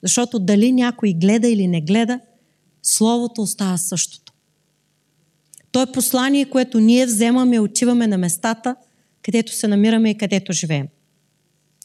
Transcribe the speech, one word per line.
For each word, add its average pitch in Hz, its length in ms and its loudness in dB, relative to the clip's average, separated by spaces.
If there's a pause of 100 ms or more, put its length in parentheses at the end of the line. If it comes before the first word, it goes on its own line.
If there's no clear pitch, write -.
Защото 240 360 -2
дали 208 340 2
някой 240 400 0
гледа 202 360 2
или 202 200 0
не 170 120 0
гледа, 226 400 -2 (640)
Словото 233 600 0
остава 190 340 -4
същото. - 560 -8 (1400)
То 254 100 2
е 262 100 -4
послание, 262 580 -2
което 254 300 0
ние 240 260 4
вземаме 240 500 2
и 220 40 2
отиваме 233 460 0
на 202 120 0
местата, 226 580 -4 (460)
където 220 300 -2
се - 160 -4
намираме 220 420 2
и 208 80 -4
където 190 340 -4
живеем. 156 360 -4 (960)